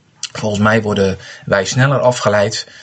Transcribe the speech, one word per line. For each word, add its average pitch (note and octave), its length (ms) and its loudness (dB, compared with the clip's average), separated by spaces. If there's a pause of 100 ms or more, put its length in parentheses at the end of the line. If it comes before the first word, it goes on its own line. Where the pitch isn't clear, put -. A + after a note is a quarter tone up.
(320)
volgens G#2 300 -4
mij A2 200 4
worden G2+ 360 0 (280)
wij G2 200 0
sneller C3 340 0
afgeleid G#2+ 680 0 (160)